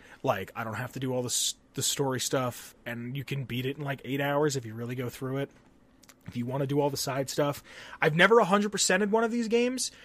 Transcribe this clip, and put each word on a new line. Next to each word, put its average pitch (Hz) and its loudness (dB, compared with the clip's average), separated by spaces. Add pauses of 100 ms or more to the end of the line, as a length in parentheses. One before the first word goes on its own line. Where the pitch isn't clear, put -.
(220)
Like, 101 -2
I 113 -6
don't 110 -6
have 123 -6
to 131 -10
do 131 -4
all 127 -2
the 123 -4
s-, - -2 (200)
the 139 -4
story 131 -2
stuff, - -4 (120)
and 120 -8
you 135 -6
can 139 -4
beat 120 -4
it 139 -4
in, 147 -8
like, 139 -4
eight 135 -4
hours 143 2
if 123 -4
you 110 -10
really 120 -6
go 123 -4
through 131 -6
it. 143 -4 (760)
If - -12
you 120 -2
wanna 139 -2
do 143 0
all 143 2
the 139 -2
side 135 -4
stuff. 143 -2 (380)
I've 156 4
never 196 10
a 220 8
hundred 208 4
percented 196 2
one 226 4
of 226 0
these 233 -2
games, 240 0 (140)